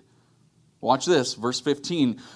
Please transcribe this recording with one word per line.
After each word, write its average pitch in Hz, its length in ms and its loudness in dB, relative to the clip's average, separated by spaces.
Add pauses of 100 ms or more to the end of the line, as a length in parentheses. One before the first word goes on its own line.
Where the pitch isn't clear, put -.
(840)
Watch 127 220 0
this, 160 300 2
verse 123 260 -4
fifteen. 143 640 -2 (140)